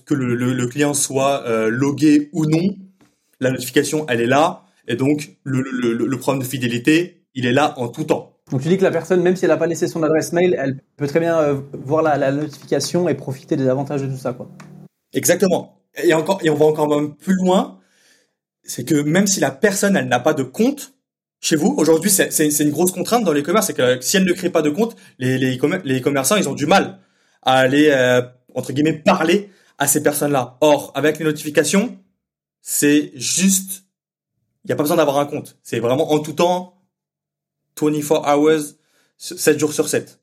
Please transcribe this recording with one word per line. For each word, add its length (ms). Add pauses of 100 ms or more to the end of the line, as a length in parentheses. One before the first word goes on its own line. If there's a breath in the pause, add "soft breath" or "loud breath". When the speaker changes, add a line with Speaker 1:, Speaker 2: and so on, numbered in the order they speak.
Speaker 1:
que 100
le, 220
le, 160
le 160
client 260
soit, 540
euh, 200
logué 640
ou 120
non. 320 (640)
La 100
notification, 580
elle 120
est 60
là. 400 (200 soft breath)
Et 80
donc, 480
le, 200
le, 320
le, 120
le 120
programme 220
de 60
fidélité, 760 (100)
il 120
est 60
là 260
en 100
tout 160
temps. 320 (160)
Speaker 2:
Donc, 80
tu 80
dis 80
que 80
la 80
personne, 300
même 120
si 120
elle 40
a 60
pas 100
laissé 220
son 160
adresse 280
mail, 260
elle 200 (180)
peut 120
très 100
bien, 200
euh, 220 (120)
voir 300
la, 160
la 120
notification 800
et 60
profiter 420
des 120
avantages 340
de 40
tout 120
ça, 140
quoi. 160 (640)
Speaker 1:
Exactement. 680 (220)
Et 100
encore, 300
et 60
on 40
va 120
encore 220
même 280
plus 180
loin. 460 (840 soft breath)
C'est 220
que 120
même 300
si 140
la 100
personne, 460
elle 120
n'a 120
pas 140
de 100
compte 480 (480)
chez 160
vous, 200
aujourd'hui, 340
c'est, 220
c'est, 180
c'est 140
une 60
grosse 200
contrainte 320
dans 100
l'e-commerce, 340
c'est 80
que 260
si 160
elle 80
ne 80
crée 160
pas 140
de 80
compte, 260 (220 soft breath)
les, 180
les 180
e-commer-, 300
les 140
e-commerçants, 380
ils 120
ont 60
du 100
mal 360 (420 soft breath)
à 140
aller, 340
euh, 320 (320)
entre 180
guillemets, 220
parler 560 (260 soft breath)
à 100
ces 160
personnes-là. 600
Or, 320
avec 240
les 80
notifications, 720 (640)
c'est 520
juste, 720 (800)
il 40
n'y 40
a 40
pas 80
besoin 120
d'avoir 220
un 80
compte. 360
C'est 180
vraiment 320
en 60
tout 140
temps, 480 (920)
twenty-four 520
hours, 240 (680)
s-, 160
sept 220
jours 160
sur 120
sept. 360